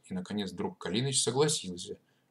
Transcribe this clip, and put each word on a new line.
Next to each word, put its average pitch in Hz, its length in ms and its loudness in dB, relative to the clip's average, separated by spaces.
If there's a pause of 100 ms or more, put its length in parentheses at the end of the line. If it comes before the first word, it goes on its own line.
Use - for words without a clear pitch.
и, - 80 -8
наконец, 92 380 -2
друг 95 260 -4
Калиныч 127 440 2
согласился, 113 760 0 (340)